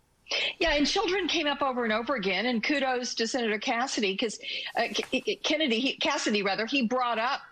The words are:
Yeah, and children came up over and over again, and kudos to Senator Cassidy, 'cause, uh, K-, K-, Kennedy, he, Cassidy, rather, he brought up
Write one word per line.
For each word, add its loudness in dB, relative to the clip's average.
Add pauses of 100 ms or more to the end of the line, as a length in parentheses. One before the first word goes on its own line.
(580)
Yeah, 2
and 4
children 2
came 0
up 0
over 0
and 2
over 0
again, 0
and 0
kudos 0
to -2
Senator 0
Cassidy, 0
'cause, -2 (360)
uh, 0
K-, -2
K-, -2
Kennedy, 0
he, -2
Cassidy, 0
rather, 0
he 0
brought 2
up 0 (100)